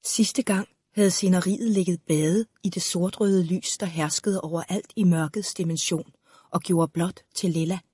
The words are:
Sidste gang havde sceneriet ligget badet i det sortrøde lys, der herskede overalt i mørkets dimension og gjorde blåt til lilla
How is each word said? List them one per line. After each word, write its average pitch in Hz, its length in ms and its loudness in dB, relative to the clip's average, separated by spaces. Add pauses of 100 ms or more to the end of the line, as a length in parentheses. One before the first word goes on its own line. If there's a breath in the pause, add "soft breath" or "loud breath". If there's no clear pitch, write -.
Sidste - 380 0
gang 196 260 0 (280)
havde 202 140 6
sceneriet 185 600 2
ligget 180 320 2
badet 165 460 2 (140)
i 202 60 -2
det 175 140 -4
sortrøde 185 720 0
lys, - 260 -4
der 196 80 -6
herskede 165 540 -2
overalt 165 560 -6
i 214 80 0
mørkets 165 500 0
dimension 165 600 -4 (360 soft breath)
og 170 100 -2
gjorde 165 320 0
blåt 170 320 -4 (100)
til 180 160 -2
lilla 165 280 -2 (160)